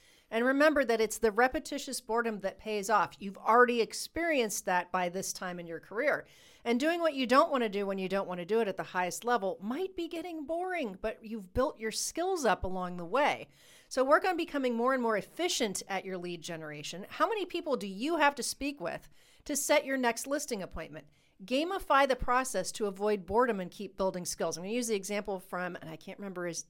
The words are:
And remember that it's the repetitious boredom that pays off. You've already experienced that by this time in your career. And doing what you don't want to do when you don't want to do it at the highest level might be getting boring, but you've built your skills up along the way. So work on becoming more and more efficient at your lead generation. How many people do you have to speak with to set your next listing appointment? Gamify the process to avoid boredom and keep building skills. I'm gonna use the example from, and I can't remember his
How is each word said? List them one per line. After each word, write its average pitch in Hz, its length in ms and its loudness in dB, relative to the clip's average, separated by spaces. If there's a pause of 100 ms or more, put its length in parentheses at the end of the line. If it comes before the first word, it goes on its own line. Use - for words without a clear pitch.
(300)
And 233 160 0
remember 277 400 6
that 226 160 2
it's 220 160 0
the 226 140 4
repetitious 269 680 0
boredom 226 420 -2
that - 180 -6
pays 214 320 -4
off. 208 260 4
You've 196 200 -10
already 240 440 6
experienced 277 840 -2
that 180 260 2
by 180 180 0
this 185 240 -4
time 180 260 -8
in 170 60 -10
your 165 140 -8
career. 202 480 0 (360)
And 240 160 2
doing 330 200 2
what 320 160 2
you 262 100 0
don't 285 260 6
want 247 120 2
to 214 60 0
do 196 180 -2
when 196 100 -2
you 190 120 -2
don't 196 180 -2
want 175 120 -6
to 175 60 -8
do 214 140 2
it 220 80 2
at 185 100 -4
the 170 60 -4
highest 180 400 -4
level 208 380 0
might 311 340 -6
be 339 120 -6
getting 330 380 -8
boring, 330 560 -4
but 220 220 -6
you've 208 300 -10
built 233 260 0
your 220 120 -4
skills 339 540 -2
up 185 180 2
along 180 340 -4
the 175 80 -8
way. 180 420 2 (400)
So 262 160 0
work 302 220 6
on 370 120 2
becoming 277 380 0
more 247 180 2
and 262 80 0
more 226 160 2
efficient 247 680 -2
at 190 180 -4
your 190 120 -8
lead 175 240 -8
generation. 160 680 -10
How 320 180 0
many 415 180 -2
people 320 320 -2
do 196 100 -8
you 247 300 -2
have 285 180 4
to 226 80 -6
speak 285 380 -6
with 151 260 -6 (380)
to 294 100 -4
set 294 300 2
your 269 120 -2
next 240 300 0
listing 269 360 -4
appointment? 156 420 -12 (400)
Gamify 277 640 2
the 254 80 0
process 247 580 0
to 214 140 -2
avoid 196 400 0
boredom 220 320 4
and 180 100 -6
keep - 260 -12
building 180 300 -2
skills. 170 320 -2
I'm 170 60 -10
gonna 202 100 -4
use 240 140 -2
the 226 80 0
example 202 440 -4
from, 180 360 -6
and 160 140 -14
I 160 80 -12
can't - 200 -14
remember 185 300 -6
his 165 220 -6